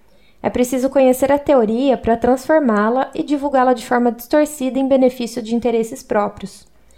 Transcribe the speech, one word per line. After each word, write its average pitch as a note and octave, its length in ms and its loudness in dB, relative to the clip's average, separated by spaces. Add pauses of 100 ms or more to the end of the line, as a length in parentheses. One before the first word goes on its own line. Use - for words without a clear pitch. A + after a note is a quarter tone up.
(400)
É - 80 -4
preciso B3 400 -2
conhecer C4 440 2
a C#4+ 60 2
teoria B3+ 580 2
pra A#3 200 0
transformá-la B3+ 1000 0
e D#4+ 100 -4
divulgá-la C4+ 480 0
de A#3 120 -2
forma A#3+ 280 0
distorcida C4 680 -2
em C4+ 80 0
benefício B3+ 560 0
de A3 120 -4
interesses A#3 480 -2
próprios. G#3 640 -6 (320)